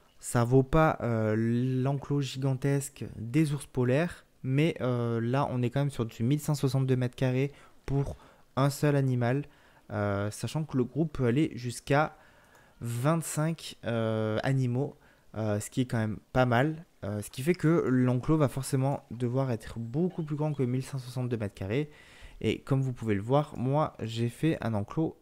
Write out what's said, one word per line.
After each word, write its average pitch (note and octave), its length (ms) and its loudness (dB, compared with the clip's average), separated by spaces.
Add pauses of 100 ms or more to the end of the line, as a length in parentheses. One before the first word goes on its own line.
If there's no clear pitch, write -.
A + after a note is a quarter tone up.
(200)
Ça - 240 0
vaut C3 180 6
pas, D#3+ 400 4
euh, A2 340 2
l'enclos B2+ 880 0
gigantesque C3+ 840 -2 (120)
des C#3+ 360 0
ours D3 140 -4
polaires, C3 600 0 (180)
mais, C#3+ 380 2
euh, A#2+ 400 0
là B2+ 280 0
on B2 140 0
est A#2 80 0
quand C#3 80 0
même C#3+ 100 0
sur A#2+ 160 -2
du A2 160 -8
mille C#3+ 180 2
cent D3+ 140 -2
soixante-deux C3 420 2
mètres B2 200 -2
carrés C3 360 0 (360)
pour C#3 280 -2 (420)
un C#3 120 4
seul C#3+ 260 2
animal, C3 500 2 (460)
euh, G2+ 380 0
sachant D3 340 -4
que C#3 140 -4
le B2 60 4
groupe D3+ 300 -2
peut B2+ 120 0
aller C3 300 2
jusqu'à B2+ 600 0 (680)
vingt-cinq, D3+ 1040 -2
euh, A2 580 0
animaux, C3 520 0 (400)
euh, G#2+ 240 0
ce - 120 -8
qui C3 100 0
est B2+ 40 0
quand B2 120 -2
même A2 220 -2 (120)
pas B2+ 140 4
mal, D3 400 2 (180)
euh, G#2 180 -4
ce - 80 -12
qui C3 140 -10
fait E3+ 100 2
que E3 340 2
l'enclos B2+ 500 2
va C#3+ 100 4
forcément C3+ 640 -2
devoir B2 400 0
être - 260 -6
beaucoup D#3 460 -4
plus D3+ 120 -4
grand D3+ 180 -2
que C#3 100 -2
mille B2+ 200 0
cent C#3 140 -10
soixante-deux B2 400 -4
mètres G2+ 160 -4
carrés. A#2+ 380 -2 (500)
Et G#2+ 180 0
comme C3+ 220 0
vous C3 100 -2
pouvez A2+ 220 -2
le G2 80 0
voir, C#3 340 0
moi C#3 440 0
j'ai A2+ 300 -2
fait D#3 320 0
un A2+ 120 -2
enclos G#2+ 480 -2